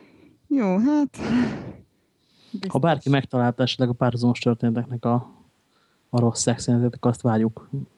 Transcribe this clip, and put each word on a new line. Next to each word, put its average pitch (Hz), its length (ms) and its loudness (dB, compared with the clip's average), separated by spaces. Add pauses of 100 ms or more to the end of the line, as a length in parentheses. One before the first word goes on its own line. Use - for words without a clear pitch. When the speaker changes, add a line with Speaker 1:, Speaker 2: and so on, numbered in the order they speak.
(460)
Speaker 1:
Jó, 208 320 2
hát, 285 380 2
Speaker 2:
Ha - 1400 -6
Speaker 1:
biztos. 190 200 -2
Speaker 2:
bárki 151 280 0
megtalálta 131 540 0
esetleg 123 260 0
a 123 40 -2
párhuzamos 120 460 0
történeteknek 117 680 -2
a, 120 100 2 (960)
a 120 120 0
rossz 117 200 2
szexjelenetet, 120 540 0
akkor - 160 0
azt 117 120 -4
várjuk 110 460 0 (300)